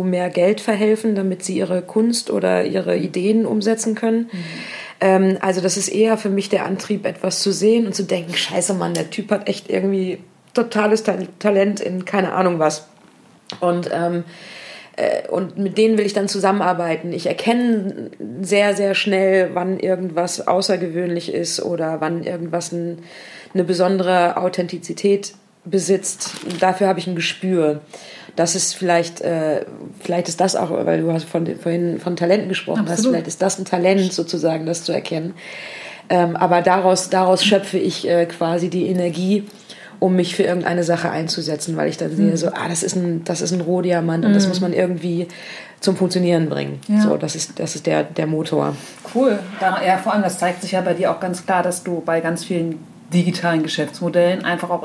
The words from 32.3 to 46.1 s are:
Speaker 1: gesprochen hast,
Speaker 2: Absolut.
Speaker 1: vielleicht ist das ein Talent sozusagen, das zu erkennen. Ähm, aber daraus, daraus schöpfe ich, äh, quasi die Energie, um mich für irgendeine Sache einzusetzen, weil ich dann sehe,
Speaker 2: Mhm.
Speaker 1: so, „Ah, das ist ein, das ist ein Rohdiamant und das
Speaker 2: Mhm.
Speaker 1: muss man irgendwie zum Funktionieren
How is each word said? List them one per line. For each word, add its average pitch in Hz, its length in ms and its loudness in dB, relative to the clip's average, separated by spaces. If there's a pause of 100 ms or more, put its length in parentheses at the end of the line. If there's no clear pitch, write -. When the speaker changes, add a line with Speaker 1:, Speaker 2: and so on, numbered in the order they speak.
Speaker 1:
gesprochen - 340 -2
hast, - 160 -2
Speaker 2:
Absolut. 254 140 4
Speaker 1:
vielleicht 165 140 0
ist - 140 -6
das 190 160 0
ein 190 80 -6
Talent 185 460 2
sozusagen, 165 540 -2
das 170 180 -4
zu - 80 -4
erkennen. 165 420 -4 (760)
Ähm, 175 260 4
aber 175 260 4
daraus, 185 480 4
daraus 185 360 4
schöpfe 196 320 2
ich, - 300 -2
äh, 170 180 4
quasi 170 440 -2
die 175 180 0
Energie, 180 580 0 (540)
um 185 160 4
mich 175 220 0
für 196 60 4
irgendeine 175 420 0
Sache 170 260 0
einzusetzen, 160 640 -4
weil 151 140 0
ich 156 80 -6
dann 156 180 -4
sehe, 196 160 4
Speaker 2:
Mhm. 170 60 0
Speaker 1:
so, 170 160 0
„Ah, - 160 -6
das 170 140 -2
ist 190 120 -2
ein, 170 300 -2
das 170 160 -4
ist 165 100 -2
ein 180 80 0
Rohdiamant 170 640 0
und 214 100 4
das 202 100 6
Speaker 2:
Mhm. 190 60 2
Speaker 1:
muss 180 120 -2
man 180 100 0
irgendwie 175 560 0 (540)
zum 185 160 2
Funktionieren 180 500 4